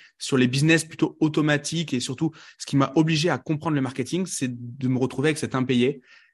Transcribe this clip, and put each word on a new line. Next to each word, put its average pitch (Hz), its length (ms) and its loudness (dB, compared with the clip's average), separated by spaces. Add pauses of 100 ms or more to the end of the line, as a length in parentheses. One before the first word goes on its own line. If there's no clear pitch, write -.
(180)
sur - 180 -2
les 127 100 6
business 156 380 4
plutôt - 340 -2
automatiques 151 760 0
et 123 40 0
surtout 139 320 -2 (280)
ce - 80 -16
qui 143 100 0
m'a 139 180 2
obligé 160 360 2
à 127 80 0
comprendre 156 360 -4
le 139 80 0
marketing, 135 440 -4
c'est 127 260 -4
de 120 360 -8
me 127 100 2
retrouver 135 320 0
avec 151 80 -2
cet 117 180 -4
impayé 127 460 0 (320)